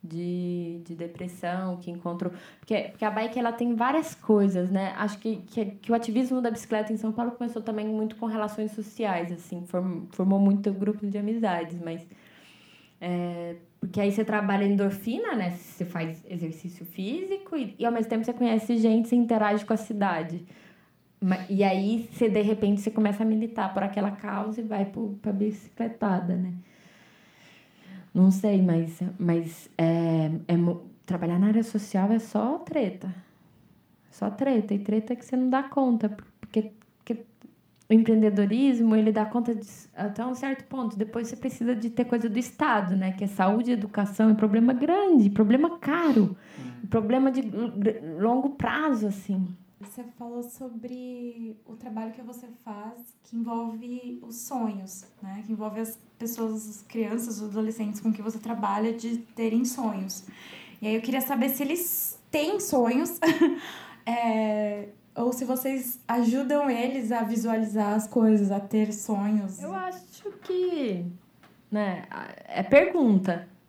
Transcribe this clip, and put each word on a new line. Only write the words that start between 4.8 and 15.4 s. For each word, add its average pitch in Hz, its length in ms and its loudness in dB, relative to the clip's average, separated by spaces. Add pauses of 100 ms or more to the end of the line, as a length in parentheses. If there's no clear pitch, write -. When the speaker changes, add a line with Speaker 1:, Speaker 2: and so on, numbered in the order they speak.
Speaker 1:
Acho 208 220 -4
que, 226 180 -4 (100)
que, 214 180 -4
que - 260 -6
o 233 40 4
ativismo 247 460 0
da 240 100 0
bicicleta 214 420 -2
em 214 40 -2
São 220 160 -2
Paulo 240 180 -2
começou 233 300 -6
também 214 260 -4
muito 220 300 -2
com 233 100 -6
relações 214 440 -4
sociais, 202 600 -4
assim, 175 360 -10
form-, 180 440 -4
formou 190 280 2
muito 202 340 4
grupos 208 360 -2
de 196 80 -4
amizades, 196 640 -2
mas, 165 240 -8 (960)
é, 175 540 -4 (240)
porque 208 200 -4
aí 202 140 4
você 220 100 0
trabalha 202 400 0
endorfina, 202 720 0
né? 180 160 -2